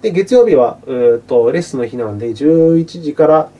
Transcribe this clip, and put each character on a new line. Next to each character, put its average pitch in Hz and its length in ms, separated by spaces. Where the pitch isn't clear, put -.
で、 214 120
月 196 220
曜 240 120
日 196 80
は、 120 320
う 135 60
ー 120 260
っ - 20
と、 120 320
レ 170 60
ッ 170 40
ス 160 140
ン 127 40
の 120 60
日 117 120
な 117 80
の 104 100
で、 113 160
十 160 460
一 165 240
時 147 120
か 156 120
ら、 156 340